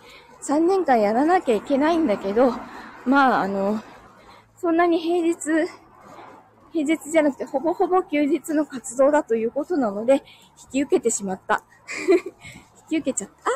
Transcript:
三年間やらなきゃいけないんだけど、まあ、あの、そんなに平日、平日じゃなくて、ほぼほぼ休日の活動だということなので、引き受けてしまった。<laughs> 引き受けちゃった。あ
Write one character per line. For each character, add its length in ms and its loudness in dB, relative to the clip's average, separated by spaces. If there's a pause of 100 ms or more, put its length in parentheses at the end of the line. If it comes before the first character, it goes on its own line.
(420)
三 260 0
年 180 2
間 160 4
や 100 2
ら 140 2
な 160 2
き 100 -2
ゃ 40 2
い 60 -2
け 180 0
な 100 2
い 80 2
ん 80 0
だ 120 0
け 160 -6
ど、 200 4 (540)
ま 320 4
あ、 20 0
あ 60 -2
の、 340 -2 (800)
そ 100 -2
ん 60 2
な 100 4
に 140 2
平 260 -2
日、 100 0 (1400)
平 120 -2
日 240 -2
じ 80 2
ゃ 60 4
な 80 2
く 60 -8
て、 80 -8
ほ 160 -4
ぼ 120 -2
ほ 140 0
ぼ 160 0
休 220 -2
日 240 -2
の 160 0
活 320 -14
動 140 4
だ 120 2
と 120 -2
い 100 -2
う 60 -2
こ 120 -4
と 140 -4
な 140 0
の 140 -8
で、 100 4
引 60 0 (500)
き 100 -2
受 160 0
け 40 0
て 80 0
し 140 -6
ま 120 -4
っ 120 -14
た。 160 -2 (240)
<laughs> 1040 -4
引 100 -2
き 80 -6
受 40 -2
け 40 -8
ち 60 -8
ゃ 40 -12
っ 20 -16
た。 200 -8
あ 60 0